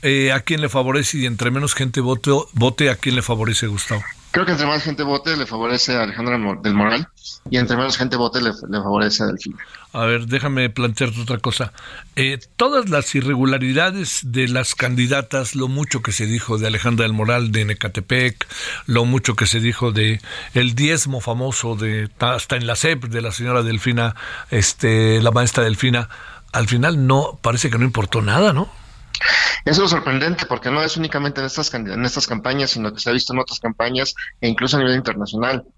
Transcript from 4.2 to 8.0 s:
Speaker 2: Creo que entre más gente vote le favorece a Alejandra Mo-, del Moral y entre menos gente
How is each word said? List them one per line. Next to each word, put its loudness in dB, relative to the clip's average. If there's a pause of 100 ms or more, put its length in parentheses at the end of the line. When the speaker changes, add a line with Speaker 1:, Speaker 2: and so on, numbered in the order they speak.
Speaker 2:
Creo 2
que 0
entre 0
más 0
gente -4
vote 0
le -2
favorece 0
a 2
Alejandra -2
Mo-, -2
del 2
Moral 2 (400)
y 0
entre 2
menos 0
gente 0